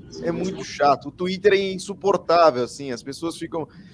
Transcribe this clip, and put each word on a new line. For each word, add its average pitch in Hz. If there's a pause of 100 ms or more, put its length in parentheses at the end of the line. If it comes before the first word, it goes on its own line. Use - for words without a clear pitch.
(220)
é 170
muito 170
chato. 143
O 135
Twitter 185
é 196
insuportável, 180
assim, 135
as 110
pessoas 151
ficam, 165 (260)